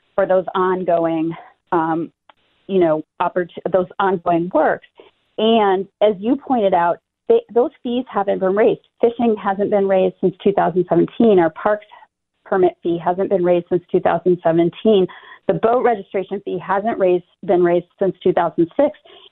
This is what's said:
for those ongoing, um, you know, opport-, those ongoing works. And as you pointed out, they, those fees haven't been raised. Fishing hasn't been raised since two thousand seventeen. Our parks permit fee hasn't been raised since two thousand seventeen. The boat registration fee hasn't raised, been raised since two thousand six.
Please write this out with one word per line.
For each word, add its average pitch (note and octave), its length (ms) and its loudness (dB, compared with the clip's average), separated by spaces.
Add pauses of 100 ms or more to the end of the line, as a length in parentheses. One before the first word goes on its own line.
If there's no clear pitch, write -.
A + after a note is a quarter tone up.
(140)
for F#3+ 120 0
those F#3 180 0 (100)
ongoing, E3+ 800 -2 (380)
um, E3 420 -2 (540)
you G3 120 0
know, D#3 260 2 (160)
opport-, F3 300 -4 (220)
those F3+ 140 0 (120)
ongoing F3 560 -2
works. B3+ 320 0 (520)
And G#3 500 2 (120)
as G#3 180 4
you A3+ 180 -2
pointed A3+ 380 -2
out, E3+ 240 0 (300)
they, A3+ 120 4 (120)
those A#3+ 180 0 (120)
fees B3 300 -6
haven't G3 260 -2
been F#3+ 160 -2
raised. G#3+ 320 0 (140)
Fishing A#3+ 420 0
hasn't G3 280 -2
been G3 180 0
raised F#3+ 320 0
since F#3 220 0
two G3 100 2
thousand F3 360 0
seventeen. F#3 500 2
Our E3 120 2
parks G#3 360 -4 (580)
permit F#3 380 0
fee E3+ 200 -2
hasn't F3 280 -2
been F#3 140 0
raised F3 240 2
since F3+ 220 -2
two F3+ 100 0
thousand E3+ 420 0
seventeen. F3 640 2 (420)
The F#3+ 60 0
boat A3+ 280 0
registration G3+ 640 -4
fee F#3+ 200 -6
hasn't G3+ 340 -4
raised, F3+ 260 0 (200)
been F3+ 180 2
raised F3 240 0 (120)
since F#3+ 240 -2
two F#3 100 2
thousand E3+ 440 -2
six. D4 220 0 (340)